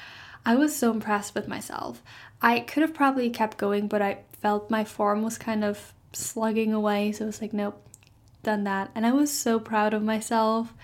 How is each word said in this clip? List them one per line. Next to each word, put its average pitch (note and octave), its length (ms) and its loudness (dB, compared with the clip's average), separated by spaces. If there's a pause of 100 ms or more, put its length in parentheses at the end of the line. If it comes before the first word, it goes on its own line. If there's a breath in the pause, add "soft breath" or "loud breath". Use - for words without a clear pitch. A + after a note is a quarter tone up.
(460 loud breath)
I A#3 100 4
was D4 200 4
so A#3 160 2
impressed G#3 440 -2
with G#3 120 -6
myself. - 540 -8 (400 loud breath)
I A#3 180 4
could A#3 220 -2
have D#4+ 120 2
probably C4+ 360 2
kept A3 280 -2
going, G#3 300 0
but G#3 140 0
I G3+ 180 -2 (220)
felt G#3 280 0
my A3 140 2
form G#3+ 400 0
was A3 140 -4
kind A3 260 -2
of G#3 300 -4 (180)
slugging A3 640 0
away, G#3 380 2
so G#3 120 -6
I G#3+ 40 -4
was G#3+ 140 -8
like, A3 120 -8
"Nope, G#3 280 -4 (640)
done G#3+ 220 0
that." G3 280 -2
And A3+ 120 0
I A#3+ 80 4
was D4 180 4
so A3+ 280 0
proud G#3+ 340 0
of G#3+ 100 0
myself. A3 680 0 (100)